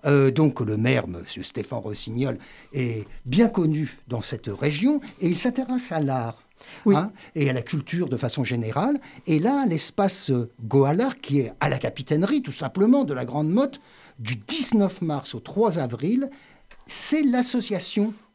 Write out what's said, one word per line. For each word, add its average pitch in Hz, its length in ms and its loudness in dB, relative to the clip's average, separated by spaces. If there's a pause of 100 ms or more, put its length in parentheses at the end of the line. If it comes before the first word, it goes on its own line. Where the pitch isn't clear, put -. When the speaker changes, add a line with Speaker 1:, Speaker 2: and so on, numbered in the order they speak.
Speaker 1:
Euh, 139 260 6
donc, 143 300 2
le 107 160 0
maire, 117 320 2
monsieur 87 340 -10
Stéphane - 360 -8
Rossignol, 113 580 -4 (340)
est 117 340 -4 (200)
bien 196 240 4
connu 156 480 0 (100)
dans 120 140 -4
cette - 260 -8
région 151 540 0 (180)
et 185 80 0
il 170 100 0
s'intéresse 247 540 -2
à 160 80 -2
l'art. 131 440 -2 (420)
Speaker 2:
Oui. 202 100 6
Speaker 1:
Hein, 185 160 0 (240)
et 143 140 2
à 127 40 0
la 127 80 -2
culture 165 460 -4
de 127 80 -2
façon 123 300 -2
générale. 123 560 0 (260)
Et 156 120 4
là, 269 280 2
l'espace, - 640 -2
euh, 123 200 0 (140)
Goalard, 143 560 2
qui 139 200 0
est 113 200 -2
à 147 80 2
la 139 120 0
capitainerie, 170 600 0
tout - 120 -10
simplement, 214 500 2
de 147 100 -2
la 127 120 -4
Grande 147 240 -2
Motte, 269 320 0 (380)
du 120 160 -4 (120)
dix-neuf 208 540 0
mars 151 340 -4
au 113 60 -8
trois 196 380 0
avril, 165 500 -2 (560)
c'est - 380 0
l'association 233 920 0 (220)